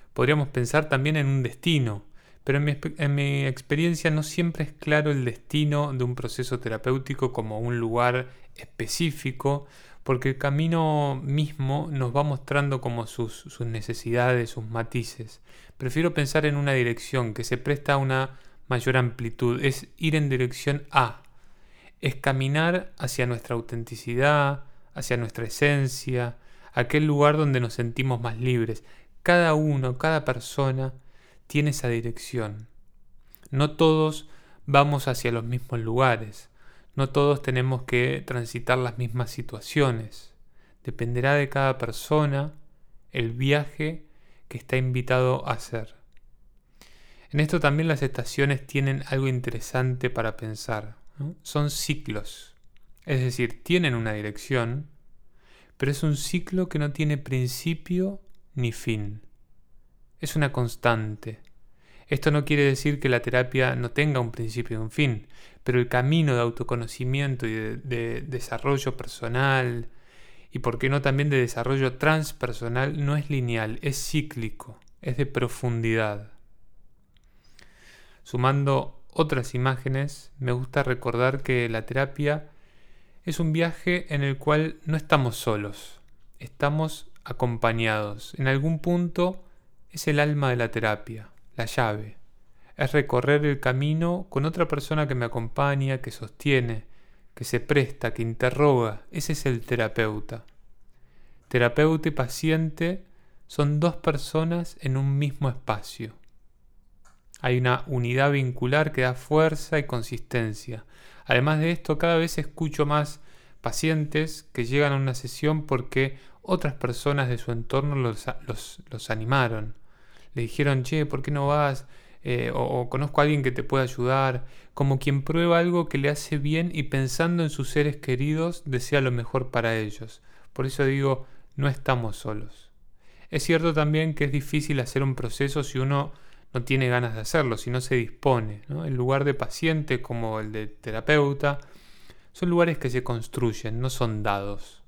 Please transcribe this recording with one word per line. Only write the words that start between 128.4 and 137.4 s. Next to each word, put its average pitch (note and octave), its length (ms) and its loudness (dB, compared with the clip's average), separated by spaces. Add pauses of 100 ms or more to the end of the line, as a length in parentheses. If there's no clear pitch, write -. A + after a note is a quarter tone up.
desea C3+ 360 0
lo C3 100 2
mejor A#2+ 400 -2
para A2+ 260 2
ellos. A2 440 -8 (320)
Por C3 120 -2
eso C3+ 200 0
digo, C3+ 420 2 (280)
no C#3 120 0
estamos B2 500 0
solos. A2 540 -10 (580)
Es D#3 140 -2
cierto E3 300 4
también D#3 400 2
que D3 120 0
es C3 60 0
difícil D3 480 0
hacer C3 240 0
un C3 120 2
proceso C#3 480 -2
si C3 160 -4
uno C#3 320 0 (440)
no B2 80 -2
tiene C3 240 2
ganas B2 260 2
de A2 60 -6
hacerlo, A#2+ 380 2